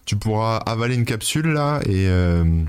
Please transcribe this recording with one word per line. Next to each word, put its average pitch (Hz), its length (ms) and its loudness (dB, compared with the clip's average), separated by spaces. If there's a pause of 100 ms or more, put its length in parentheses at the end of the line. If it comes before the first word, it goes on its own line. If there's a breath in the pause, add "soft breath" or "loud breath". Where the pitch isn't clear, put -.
Tu 107 120 -4
pourras 110 420 0
avaler 117 380 -2
une 120 80 0
capsule, 123 420 -2
là, 147 400 0
et, 95 220 2
euh, 87 360 2 (240)